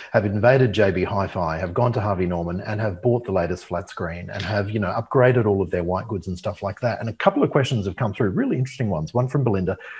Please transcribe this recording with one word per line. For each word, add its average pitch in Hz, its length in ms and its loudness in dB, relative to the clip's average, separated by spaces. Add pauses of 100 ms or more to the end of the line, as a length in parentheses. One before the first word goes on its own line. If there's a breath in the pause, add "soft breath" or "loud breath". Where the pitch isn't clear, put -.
(120)
have 107 120 4
invaded 107 480 4
J 98 200 4
B 90 120 0
Hi-Fi, 92 540 -2
have 87 160 -4
gone 123 180 2
to 113 80 -2
Harvey 98 240 0
Norman 87 380 -2
and 107 180 -4
have 101 220 -4
bought 120 240 2
the 98 60 -2
latest 87 340 -2
flat 87 240 -6
screen 87 400 -8
and 98 120 -8
have, 101 280 -2
you 107 100 -2
know, 95 80 0
upgraded 120 560 4
all 98 160 2
of 90 100 -2
their 90 140 -2
white 92 240 -2
goods 95 180 -6
and 90 120 -4
stuff - 240 -8
like 95 180 -6
that. 117 200 -2
And 113 100 -6
a - 40 -8
couple 226 280 2
of - 80 4
questions 123 340 2
have 92 120 -4
come - 180 -2
through, 104 160 2
really 254 260 0
interesting 127 320 -2
ones, 80 240 -2
one 127 160 0
from 143 160 0
Belinda, 95 320 0 (240 loud breath)